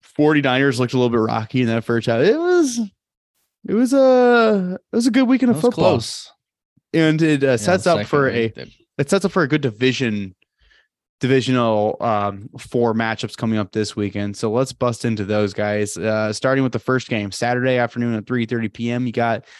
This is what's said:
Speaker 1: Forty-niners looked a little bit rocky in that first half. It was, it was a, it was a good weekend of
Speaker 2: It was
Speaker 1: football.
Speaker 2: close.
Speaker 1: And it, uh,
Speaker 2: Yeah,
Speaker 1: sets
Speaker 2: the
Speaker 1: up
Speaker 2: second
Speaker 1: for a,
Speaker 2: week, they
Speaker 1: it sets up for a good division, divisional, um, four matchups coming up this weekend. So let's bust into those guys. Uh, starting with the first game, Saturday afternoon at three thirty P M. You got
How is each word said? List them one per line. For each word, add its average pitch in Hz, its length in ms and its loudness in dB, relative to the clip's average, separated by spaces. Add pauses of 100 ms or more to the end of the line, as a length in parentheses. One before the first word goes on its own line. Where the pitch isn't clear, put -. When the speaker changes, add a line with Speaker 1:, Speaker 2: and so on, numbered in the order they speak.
Speaker 1:
Forty-niners 139 760 2
looked 123 140 -2
a 135 40 0
little 123 140 2
bit 117 80 2
rocky 113 420 -2
in 120 60 2
that 113 160 0
first 117 240 -2
half. 117 140 0
It 214 160 4
was, 330 420 0 (880)
it - 60 -4
was 233 200 0
a, 240 840 4 (140)
it - 40 -4
was 233 120 2
a 247 40 2
good 254 160 4
weekend 247 240 2
of 151 60 2
Speaker 2:
It - 20 -4
was 160 60 0 (100)
Speaker 1:
football. - 160 4
Speaker 2:
close. - 400 -4 (640)
Speaker 1:
And 156 280 4
it, 151 220 2
uh, 135 40 2
Speaker 2:
Yeah, 131 100 4
Speaker 1:
sets 175 260 0
Speaker 2:
the 180 80 2
Speaker 1:
up 160 60 4
Speaker 2:
second 104 120 -4
Speaker 1:
for 139 200 2
a, - 40 -4
Speaker 2:
week, 113 220 -2
they - 160 -16 (260)
Speaker 1:
it 143 120 -4
sets 196 140 2
up 190 80 0
for 180 120 0
a 139 40 0
good 147 140 0
division, 110 720 -2 (880)
divisional, 120 800 2
um, 101 560 -4
four 117 360 -2
matchups 113 440 -4
coming 110 220 -2
up 101 120 -6
this 107 240 -4
weekend. 101 400 -6
So 113 160 -4
let's 127 220 -2
bust 123 320 -4
into 110 180 -2
those 104 300 0
guys. 104 420 -4
Uh, 107 380 -2
starting 135 300 0
with 127 100 -2
the 113 60 -2
first 127 280 -2
game, 104 240 -4
Saturday 123 460 -2
afternoon 120 380 -2
at 107 100 -6
three 123 220 -2
thirty 113 200 -4
P 117 240 -6
M. 127 140 -4
You 113 80 -4
got 117 320 -2 (140)